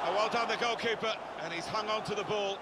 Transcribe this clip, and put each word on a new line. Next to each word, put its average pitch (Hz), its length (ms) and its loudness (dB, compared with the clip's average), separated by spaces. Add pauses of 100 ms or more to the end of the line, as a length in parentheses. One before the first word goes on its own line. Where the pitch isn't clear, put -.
Oh, 170 120 2
well 214 140 4
done, 233 200 2
the 220 80 2
goalkeeper, 233 560 0 (280)
and 165 120 -4
he's 170 120 -4
hung 214 220 -2
on 214 160 0
to 214 100 -2
the 202 100 -2
ball. 196 380 0